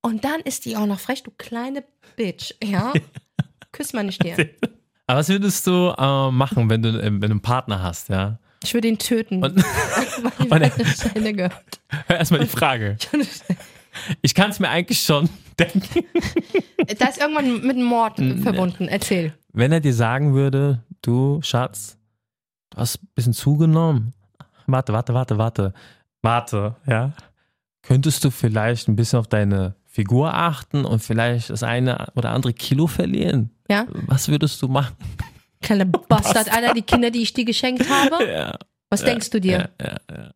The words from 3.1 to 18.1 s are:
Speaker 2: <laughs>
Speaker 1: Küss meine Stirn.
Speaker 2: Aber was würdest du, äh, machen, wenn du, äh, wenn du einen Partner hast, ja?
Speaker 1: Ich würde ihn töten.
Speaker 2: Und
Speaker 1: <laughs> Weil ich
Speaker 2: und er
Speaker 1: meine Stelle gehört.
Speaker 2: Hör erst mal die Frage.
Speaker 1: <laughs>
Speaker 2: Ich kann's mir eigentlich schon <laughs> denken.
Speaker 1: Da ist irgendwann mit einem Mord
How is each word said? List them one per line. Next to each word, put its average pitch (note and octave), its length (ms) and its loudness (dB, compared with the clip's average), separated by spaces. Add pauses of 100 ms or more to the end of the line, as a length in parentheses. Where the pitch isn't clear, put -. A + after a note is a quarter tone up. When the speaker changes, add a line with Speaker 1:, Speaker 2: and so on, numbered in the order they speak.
Speaker 2:
<laughs> - 400 -20
Speaker 1:
Küss - 220 -10
meine G3+ 180 -4
Stirn. E3+ 380 -4 (560)
Speaker 2:
Aber B2+ 140 0
was D3+ 100 -2
würdest G3 380 0
du, F3+ 280 2
äh, C3+ 360 0
machen, B2 400 2
wenn A2+ 100 2
du, A2+ 80 0
äh, A2+ 140 -2
wenn G#2 180 0
du G#2 60 0
einen G#2+ 160 0
Partner A2 400 -2
hast, E2+ 260 -6
ja? G2+ 300 -2 (240)
Speaker 1:
Ich - 100 -6
würde A#3 140 0
ihn A3 100 0
töten. A3 460 -2
Speaker 2:
Und F3+ 200 4
Speaker 1:
<laughs> - 600 -2
Weil A#3+ 100 -2
ich A#3+ 180 0
Speaker 2:
und - 0 - (120)
er C#3 120 4
Speaker 1:
meine A#3 120 0
Stelle G#3+ 460 -2
gehört. - 460 -6 (280)
Speaker 2:
Hör F3 100 2
erst E3 140 2
mal D3+ 80 4
die - 80 2
Frage. A2 500 0 (140)
Speaker 1:
<laughs> - 400 -2 (680)
Speaker 2:
Ich C3+ 120 2
kann's G3+ 260 2
mir F3 100 0
eigentlich F3 320 0
schon D3+ 280 2 (140)
<laughs> - 160 -16
denken. F#3+ 460 0 (920)
Speaker 1:
Da B3+ 100 2
ist C#4 120 -4
irgendwann C#4+ 420 0
mit B3+ 140 0
einem B3 100 0
Mord A#3 340 0